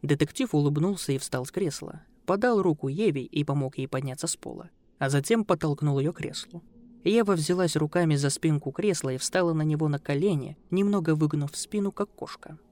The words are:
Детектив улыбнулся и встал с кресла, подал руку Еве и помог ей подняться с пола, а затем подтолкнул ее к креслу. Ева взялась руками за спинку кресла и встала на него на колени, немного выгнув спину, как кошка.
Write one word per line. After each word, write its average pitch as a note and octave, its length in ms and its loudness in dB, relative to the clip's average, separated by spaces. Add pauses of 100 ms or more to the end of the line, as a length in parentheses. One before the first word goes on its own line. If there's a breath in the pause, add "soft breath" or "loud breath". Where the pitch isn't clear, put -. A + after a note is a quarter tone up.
Детектив D3 520 -2
улыбнулся D3 580 0
и C3+ 60 0
встал B2+ 280 -6
с - 40 -14
кресла, - 520 -6 (240)
подал G#3+ 340 4
руку D#3+ 280 2
Еве D3 340 0
и D3 220 -2
помог C#3 340 -2
ей C3+ 100 -4
подняться C3 380 -6
с - 100 -4
пола, - 320 -14 (300)
а C#3 100 0
затем C#3+ 340 2
подтолкнул D3+ 560 2
ее C#3+ 140 0
к - 60 -12
креслу. - 440 -10 (400)
Ева G#3 300 4
взялась F3 440 2
руками D#3 400 2
за C#3+ 120 2
спинку D3 440 0
кресла D#3 420 -2
и - 20 -6
встала E3+ 380 0
на D#3 80 0
него D#3 260 2
на D3 100 0
колени, D3 600 -2 (120)
немного F#3+ 440 2
выгнув D3+ 420 0
спину, G3+ 360 -4
как - 180 -6
кошка. - 480 -16 (140)